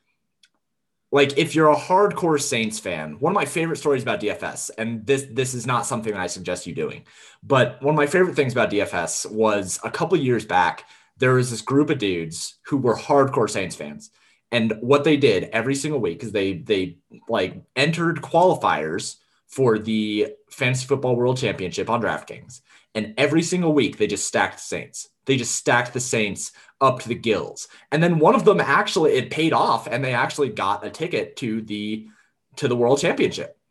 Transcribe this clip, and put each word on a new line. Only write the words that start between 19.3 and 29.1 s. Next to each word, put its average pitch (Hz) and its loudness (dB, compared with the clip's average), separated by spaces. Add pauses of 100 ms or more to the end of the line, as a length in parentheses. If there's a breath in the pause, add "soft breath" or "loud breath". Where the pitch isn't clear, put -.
for 120 2
the 107 -2 (160)
Fantasy 127 -2
Football 127 0
World 123 2
Championship 95 -4
on 117 0
DraftKings. - -8 (360 soft breath)
And 107 -6
every 143 4
single 170 2
week, 131 2
they 104 2
just 98 -4
stacked 101 0
the - -18
Saints. - -12 (160)
They 131 2
just 117 -4
stacked 123 0
the 127 -4
Saints 107 -4 (280 soft breath)
up 131 2
to - -12
the 113 -2
gills. 95 -2 (240 loud breath)
And 156 2
then 170 4
one 170 6
of 214 2
them 196 6
actually, 160 2